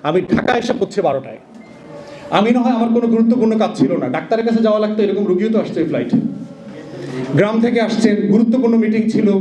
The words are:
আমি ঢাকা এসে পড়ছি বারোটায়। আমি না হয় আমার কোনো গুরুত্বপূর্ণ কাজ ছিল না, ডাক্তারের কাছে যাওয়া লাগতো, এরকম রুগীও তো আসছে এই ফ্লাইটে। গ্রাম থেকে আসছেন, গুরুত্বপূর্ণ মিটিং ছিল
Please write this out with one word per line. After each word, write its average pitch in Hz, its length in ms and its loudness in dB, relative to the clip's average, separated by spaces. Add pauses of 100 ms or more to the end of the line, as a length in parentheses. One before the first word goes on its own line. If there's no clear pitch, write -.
আমি 156 160 2 (140)
ঢাকা 233 280 0
এসে 240 180 -2
পড়ছি 196 220 -4
বারোটায়। 131 380 -2 (960)
আমি 208 180 4
না 247 40 2
হয় 233 180 2
আমার 226 180 0
কোনো 240 120 2
গুরুত্বপূর্ণ 226 500 4
কাজ 202 220 0
ছিল 196 120 4 (100)
না, 135 80 -4
ডাক্তারের 220 380 -2
কাছে 226 140 2
যাওয়া 214 180 2
লাগতো, 214 240 -2
এরকম 196 220 0
রুগীও 185 280 0
তো 214 100 2
আসছে - 200 -6
এই 147 60 -2
ফ্লাইটে। 120 280 0 (1200)
গ্রাম 214 240 2
থেকে 233 200 2
আসছেন, 214 340 -2 (180)
গুরুত্বপূর্ণ 233 500 2
মিটিং 214 260 0
ছিল - 180 0 (140)